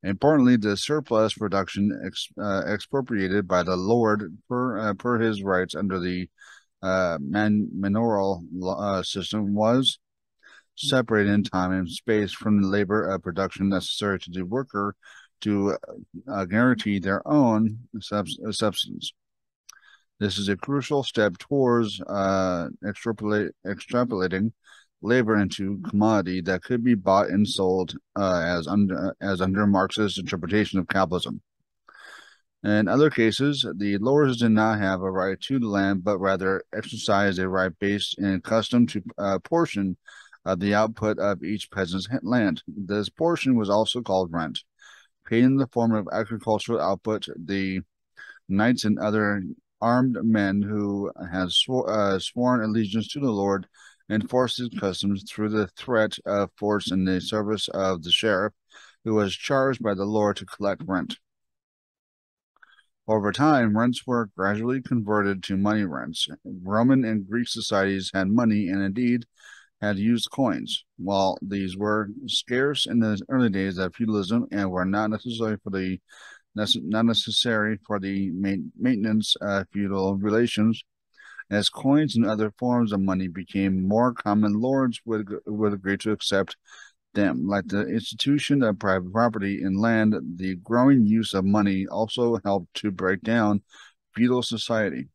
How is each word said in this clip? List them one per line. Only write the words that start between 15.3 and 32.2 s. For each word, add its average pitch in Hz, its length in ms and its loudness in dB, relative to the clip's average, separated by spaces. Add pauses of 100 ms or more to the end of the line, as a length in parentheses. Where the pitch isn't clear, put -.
to, 101 340 2 (540)
uh, 98 160 -4
guarantee 110 540 2
their 98 280 -2
own 113 520 4 (200)
subs-, 101 460 -4
uh, 110 60 -6
substance. - 640 -4 (1040)
This 101 180 -2
is 101 120 -4
a 98 80 0
crucial 139 460 -2
step 104 360 0
towards, 120 640 0
uh, 95 680 0 (180)
extrapolate-, 104 640 -2 (140)
extrapolating 101 840 -2 (520)
labor 110 340 2
into 98 500 -2
commodity 101 540 2
that 90 220 -2
could 120 200 -2
be 123 120 4
bought 95 340 2
and 98 180 2
sold, 92 480 0 (200)
uh, 92 280 0
as 85 240 -2
under, 92 540 0
as 95 200 -2
under 95 260 2
Marx's 98 500 2
interpretation 95 640 -2
of 87 80 -4
capitalism. 90 520 -2 (1200)